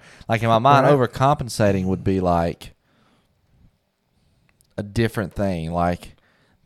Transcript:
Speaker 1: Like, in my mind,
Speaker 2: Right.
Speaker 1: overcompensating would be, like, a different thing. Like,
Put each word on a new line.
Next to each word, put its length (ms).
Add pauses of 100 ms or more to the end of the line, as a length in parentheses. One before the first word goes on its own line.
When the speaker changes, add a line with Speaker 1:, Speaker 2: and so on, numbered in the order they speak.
(300)
Speaker 1:
Like, 120
in 60
my 100
mind, 280
Speaker 2:
Right. 80
Speaker 1:
overcompensating 920
would 200
be, 160
like, 520 (2000)
a 40
different 520
thing. 380
Like, 440 (480)